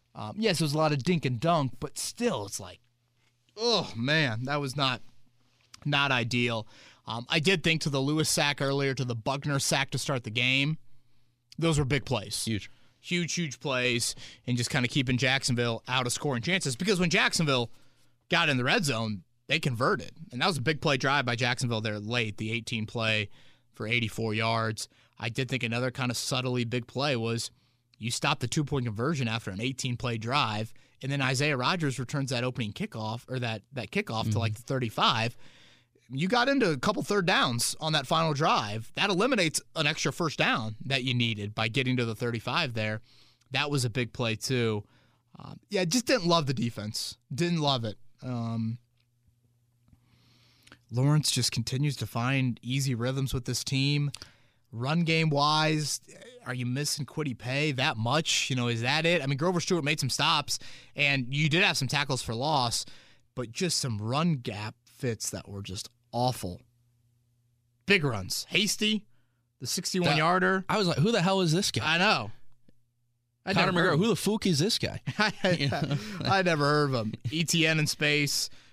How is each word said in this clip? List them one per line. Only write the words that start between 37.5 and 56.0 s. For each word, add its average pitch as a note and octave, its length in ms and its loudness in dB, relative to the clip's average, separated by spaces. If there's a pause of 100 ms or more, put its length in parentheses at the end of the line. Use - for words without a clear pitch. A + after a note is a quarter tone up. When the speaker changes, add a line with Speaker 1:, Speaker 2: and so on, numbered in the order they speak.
Speaker 1:
on D#3 120 -2
that C#3+ 140 0
final D#3+ 260 2
drive. C3+ 640 0
That F#3+ 140 2
eliminates G3 500 2 (160)
an D#3 100 2
extra D#3 260 0
first E3 260 -2
down A#2 360 0 (120)
that C3 180 0
you C3 100 0
needed G#2+ 400 0
by A2+ 140 2
getting B2+ 300 0
to A#2+ 80 2
the A2+ 80 -2
thirty-five A#2+ 580 -2
there. G#2+ 300 -4 (480)
That C#3 200 0
was C#3 140 2
a A#2+ 60 0
big A#2+ 240 -2
play, A2+ 220 -2
too. A2+ 480 0 (540)
Um, - 300 -18
yeah, F#3 160 0
just A3+ 220 0
didn't A3+ 200 4
love E3 200 4
the C3+ 80 0
defense. A2 640 -6 (140)
Didn't E3+ 280 0
love C3+ 240 2
it. G#2 120 -6 (260)
Um, A#2 560 -4 (2000)
Lawrence C#3+ 400 4
just - 220 0
continues C3 440 -2
to A2+ 100 -6
find B2+ 560 0
easy C3 320 0
rhythms C3 380 -2
with C3+ 120 -4
this B2 180 -4
team. C#3+ 480 0 (600)
Run C#3+ 300 0
game D#3+ 280 4
wise, D3+ 720 2 (460)